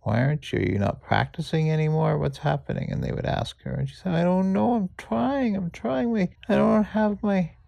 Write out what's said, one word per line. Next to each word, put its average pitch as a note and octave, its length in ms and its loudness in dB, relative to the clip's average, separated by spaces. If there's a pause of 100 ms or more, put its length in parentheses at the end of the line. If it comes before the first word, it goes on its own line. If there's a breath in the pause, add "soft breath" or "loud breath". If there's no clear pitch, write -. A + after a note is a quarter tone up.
Why A2 200 0
aren't D3 320 -2
you, - 60 0
are G2+ 140 2
you G#2 40 0
not - 240 -2
practicing D#3 720 -2
anymore? D#3 480 2
What's C#3+ 180 -2
happening?" - 540 -2
And A#1+ 120 -2
they B1+ 80 -4
would - 140 -4
ask - 380 -2
her, - 80 -6
and C3+ 180 -4
she - 60 -18
said, - 180 -4
"I E3 80 2
don't F#3 320 2
know. G#3+ 220 2
I'm G3 200 -2
trying. B3 600 0
I'm F3+ 160 -4
trying. B3 420 -2
My, G3 160 0 (180)
I A3 60 2
don't G#3+ 300 4
have G#3 400 0
my F#3+ 260 2 (180)